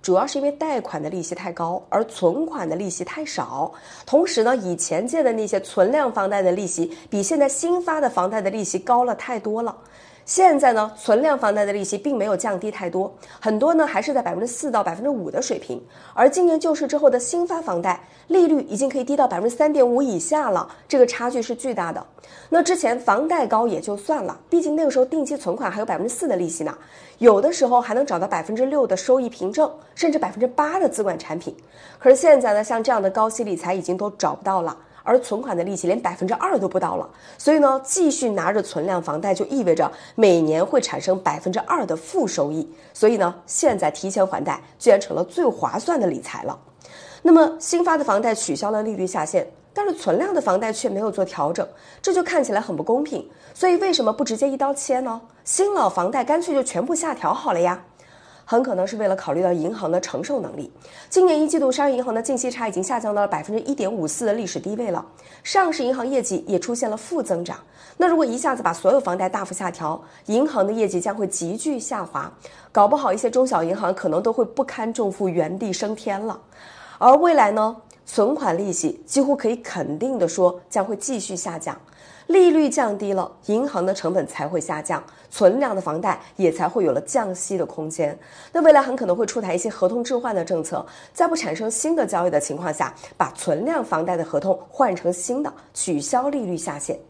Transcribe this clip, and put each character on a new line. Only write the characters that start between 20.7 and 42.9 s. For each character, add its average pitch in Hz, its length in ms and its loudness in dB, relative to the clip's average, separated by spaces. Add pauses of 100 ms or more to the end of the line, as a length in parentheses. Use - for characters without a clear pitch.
这 277 120 2
个 247 80 8
差 247 220 -4
距 247 140 -4
是 226 120 -6
巨 247 200 -6
大 175 180 -4
的。 - 140 -10 (420)
那 330 140 4
之 349 140 2
前 240 240 0
房 240 260 2
贷 339 180 2
高 220 220 2
也 175 140 -2
就 202 160 -6
算 269 260 -4
了， - 160 -8 (100)
毕 339 120 4
竟 330 160 -2
那 320 80 0
个 277 60 4
时 254 100 2
候 254 40 6
定 294 220 -2
期 294 100 -4
存 185 200 -4
款 220 140 -4
还 202 100 -6
有 214 60 -4
百 165 120 -2
分 185 80 -4
之 240 80 -4
四 339 140 -4
的 208 80 0
利 175 120 -2
息 160 140 -8
呢。 151 100 -4 (460)
有 214 220 8
的 302 120 4
时 285 140 2
候 240 140 4
还 240 120 -4
能 262 140 2
找 190 120 -2
到 180 80 -2
百 175 160 -2
分 208 120 -6
之 247 120 2
六 277 200 2
的 190 100 0
收 254 220 2
益 247 100 -2
凭 196 240 -6
证， 294 180 2 (260)
甚 320 160 2
至 311 60 0
百 208 120 -2
分 202 80 -14
之 240 80 2
八 302 320 0
的 339 100 2
资 214 140 -2
管 180 160 -2
产 160 200 -8
品。 - 160 -10 (440)
可 277 100 4
是 262 60 12
现 285 260 8
在 220 140 2
呢， 208 80 2
像 226 200 -2
这 254 100 2
样 214 100 2
的 190 80 2
高 220 180 2
息 220 140 -6
理 202 140 -4
财 175 180 -4
已 185 80 -4
经 180 140 -2
都 208 160 -4
找 160 220 -2
不 - 80 -16
到 190 200 0
了， 165 120 -4 (280)
而 247 180 4
存 220 220 -6
款 185 120 -6
的 170 80 -2
利 190 140 -4
息 175 100 -4
连 202 140 2
百 175 140 -2
分 190 120 -4
之 190 60 0
二 359 260 0
都 196 80 0
不 180 140 0
到 180 160 -2
了。 - 100 -6 (300)
所 - 160 2
以 311 60 6
呢， 269 260 6
继 339 260 2
续 247 200 -2
拿 180 200 -2
着 208 120 0
存 160 240 -4
量 180 160 -2
房 156 180 -6
贷 196 140 0
就 214 120 -2
意 277 180 -2
味 170 100 4
着 156 180 0 (220)
每 190 260 6
年 160 240 2
会 262 160 2
产 - 180 -6
生 185 240 0
百 156 160 0
分 185 140 -4
之 214 80 -2
二 311 240 -2
的 165 100 -4
负 254 320 -2
收 147 240 -2
益。 156 160 -4 (280)